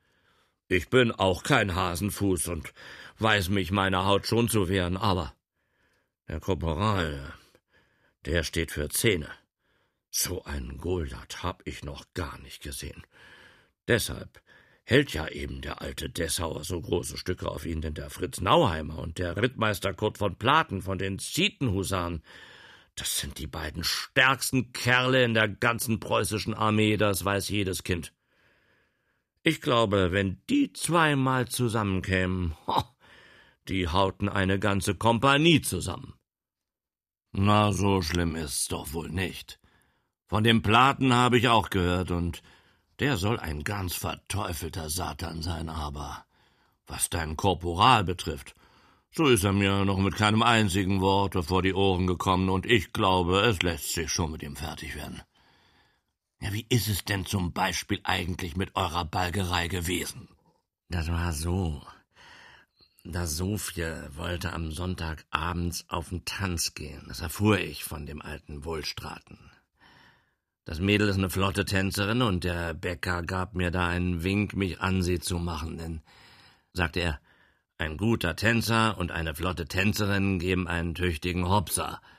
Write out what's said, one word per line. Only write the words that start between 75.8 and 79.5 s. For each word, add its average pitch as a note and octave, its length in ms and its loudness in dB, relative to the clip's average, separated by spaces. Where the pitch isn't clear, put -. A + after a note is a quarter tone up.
sagte F2 280 0
er, E2+ 200 -2
ein D#2 180 -4
guter F#2 400 0
Tänzer A2+ 640 2
und F2 120 -2
eine D#2+ 240 -4
flotte E2+ 300 -4